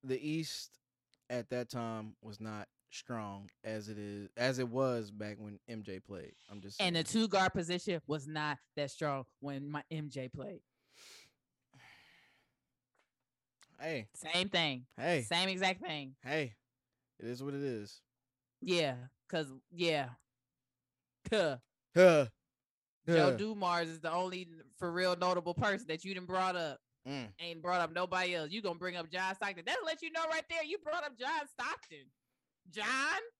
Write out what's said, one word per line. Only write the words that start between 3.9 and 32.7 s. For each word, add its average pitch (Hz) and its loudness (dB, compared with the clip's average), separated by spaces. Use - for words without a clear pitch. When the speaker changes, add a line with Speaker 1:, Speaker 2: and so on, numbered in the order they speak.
Speaker 1:
is, 101 -8
as 127 2
it 127 2
was 120 2
back 104 -8
when 104 -12
M 110 -8
J 95 -8
played. 90 -12
I'm 104 -12
just 101 -6
Speaker 2:
And 180 2
the 160 2
Speaker 1:
saying. 220 2
Speaker 2:
two 226 2
guard 190 6
position 175 0
was 143 -2
not 151 -2
that 143 -2
strong 139 0
when 139 -6
my 147 -2
M 156 -4
J 131 -6
played. 180 -10
Speaker 1:
Hey. 139 -4
Speaker 2:
Same 175 0
thing. 143 2
Speaker 1:
Hey. 147 2
Speaker 2:
Same 170 2
exact 190 2
thing. 143 -6
Speaker 1:
Hey. 135 0
It 107 -8
is 123 -4
what 139 -4
it 139 -2
is. 113 -6
Speaker 2:
Yeah, 160 2
'cause, 156 -2
yeah. 160 2
Huh. 165 4
Speaker 1:
Huh. 165 10
Speaker 2:
Joe 160 8
Speaker 1:
Huh. 120 2
Speaker 2:
Dumars 180 0
is 165 -10
the 160 -2
only 185 -2
for 175 -2
real 180 4
notable 175 2
person 208 2
that 160 -4
you 196 -6
done 185 -6
brought 185 2
up. 156 -2
Speaker 1:
Mm. 127 -6
Speaker 2:
Ain't 170 -8
brought 180 2
up 160 0
nobody 180 0
else. 156 -2
You 220 -4
gonna 175 -2
bring 180 -4
up 165 -6
John 185 -2
Stockton. 190 -4
That'll 294 -2
let 320 -2
you 330 -8
know 330 -2
right 320 -2
there. 330 -2
You 320 -4
brought 339 -4
up 277 -8
John 285 -2
Stockton. 247 -8
John? 262 0